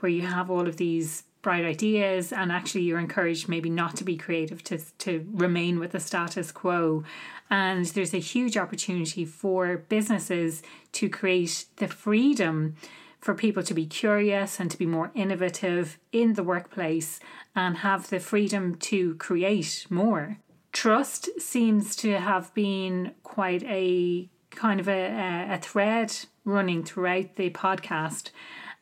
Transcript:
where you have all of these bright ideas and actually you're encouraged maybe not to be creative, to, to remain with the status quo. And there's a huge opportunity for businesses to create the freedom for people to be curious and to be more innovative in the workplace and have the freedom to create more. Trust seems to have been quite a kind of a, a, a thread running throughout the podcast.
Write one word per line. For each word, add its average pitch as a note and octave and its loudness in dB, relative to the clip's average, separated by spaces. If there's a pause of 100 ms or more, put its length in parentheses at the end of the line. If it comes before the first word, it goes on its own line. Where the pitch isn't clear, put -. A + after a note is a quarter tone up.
where F#3 0
you F3 0
have F3+ -2
all F3 2
of D#3+ -4
these E3 -2 (180)
bright F3 2
ideas F#3+ 2
and F#3+ 0
actually F3+ -2
you're E3+ 2
encouraged E3+ -2
maybe E3 -2
not E3 0
to F#3+ -6
be F3+ -2
creative, D#3+ -4
to, E3+ -6 (200)
to E3 -4
remain F3 2
with F3 -4
the F#3 -2
status F3 -4
quo. E3 2 (440)
And F#3+ 2
there's F3+ -2
a F#3+ 2
huge A#3 0
opportunity F3+ -2
for F3+ 0
businesses F3 0 (300)
to - 0
create F3+ 0 (100)
the G3+ -2
freedom F#3 2 (460)
for G3+ 0
people G3+ 2
to F3+ -2
be D#3+ 0
curious G#3 2
and F3+ -2
to - -10
be F#3 -2
more E3 0
innovative F3+ 0 (140)
in A3+ 4
the G3+ -2
workplace E3+ -2 (380)
and F3+ 0
have F#3+ 0
the F#3 0
freedom G3+ 0
to F3+ 0
create F3+ 0
more. F#3 2 (360)
Trust - 2 (100)
seems A3 2
to G#3 0
have F#3 0
been F#3+ 0 (100)
quite F#3 -2
a F3+ 0 (220)
kind G#3 2
of F#3 0
a, F#3+ 2
a, F#3+ -2
a F3 -4
thread G#3+ 2 (300)
running F#3 2
throughout F3+ -2
the F#3 0
podcast. E3+ -2 (540)